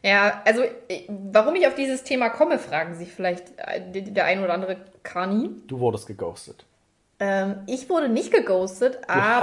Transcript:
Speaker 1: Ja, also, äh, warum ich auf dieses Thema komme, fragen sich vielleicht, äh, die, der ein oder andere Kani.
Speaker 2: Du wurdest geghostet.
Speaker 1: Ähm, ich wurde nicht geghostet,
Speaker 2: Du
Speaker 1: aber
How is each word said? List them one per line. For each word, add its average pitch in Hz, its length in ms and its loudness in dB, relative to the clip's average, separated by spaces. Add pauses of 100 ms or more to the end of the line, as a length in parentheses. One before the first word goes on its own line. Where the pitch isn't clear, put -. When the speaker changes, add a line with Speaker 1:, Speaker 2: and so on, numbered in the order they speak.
Speaker 1:
Ja, 202 420 4
also, 226 180 4
äh, - 440 -6
warum 208 480 2
ich 370 100 4
auf 262 100 4
dieses 269 280 -2
Thema 254 260 0
komme, 311 300 2
fragen 160 360 -4
sich 175 180 -14
vielleicht, 180 440 -4
äh, - 240 -6 (100)
die, 196 220 -8
der 185 120 2
ein 190 180 2
oder 175 100 0
andere 185 240 -4 (260)
Kani. 202 460 -2 (180)
Speaker 2:
Du 131 120 -8
wurdest 117 260 0
geghostet. - 600 -12 (540)
Speaker 1:
Ähm, 196 460 -2
ich 262 240 -8
wurde 320 200 2
nicht 226 240 0
geghostet, 190 600 2
Speaker 2:
Du - 120 -14
Speaker 1:
aber 208 360 4